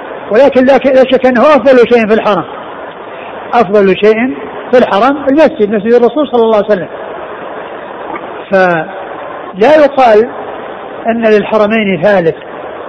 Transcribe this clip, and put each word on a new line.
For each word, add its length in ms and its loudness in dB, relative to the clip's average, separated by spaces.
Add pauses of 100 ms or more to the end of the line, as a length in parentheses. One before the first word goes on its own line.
(320)
ولكن 340 4
لا 120 6
ك-، 100 0
لا 240 4
شك 140 2
أنه 160 2
أفضل 360 4 (160)
شيء 140 2
في 60 2
الحرم، 320 0 (1080)
أفضل 340 2
شيء 500 0 (340)
في 80 4
الحرم 380 2
المسجد، 580 2
مسجد 180 0
الرسول 340 2
صلى 160 0
الله 120 2
عليه 100 0
وسلم. 240 -2 (1600)
فلا 1200 0 (100)
يقال 440 4 (800)
أن 140 -2
للحرمين 840 0
ثالث، 320 2 (540)